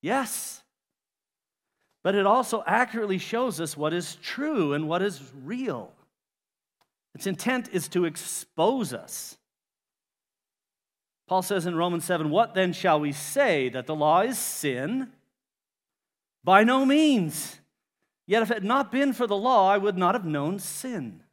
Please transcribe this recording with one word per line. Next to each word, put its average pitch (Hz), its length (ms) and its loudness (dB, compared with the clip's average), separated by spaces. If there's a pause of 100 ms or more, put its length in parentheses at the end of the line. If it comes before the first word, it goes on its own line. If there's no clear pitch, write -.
Yes. - 600 -4 (1400)
But 196 140 2
it 202 100 2
also 226 400 2
accurately 214 540 0
shows 220 420 -4
us 151 160 -8
what 151 160 -2
is 175 220 -6
true 247 580 -2
and 151 160 -4
what 180 140 0
is 139 300 -6
real. 143 640 -8 (1160)
Its - 140 -10
intent 240 420 -4
is 175 200 -4
to 180 160 0
expose 170 880 -2
us. - 440 -14 (1900)
Paul 185 160 0
says 180 220 -2
in 175 100 -4
Romans 170 280 -2
seven, 165 260 -2
"What 190 260 2
then 185 180 2
shall 170 260 2
we 147 120 -2
say, 151 580 0
that 127 180 -8
the 156 80 -4
law 156 260 4
is 247 160 -2
sin? 156 800 -4 (1300)
By 190 200 8
no 262 220 4
means. 269 720 2 (680)
Yet 226 180 2
if 202 80 -2
it 233 40 0
had 202 80 -6
not 254 280 0
been 269 220 0
for 233 140 -2
the 202 100 0
law, 208 320 4
I 202 80 4
would 196 200 0
not 185 160 2
have 214 120 -2
known 156 340 -2
sin." 151 720 -8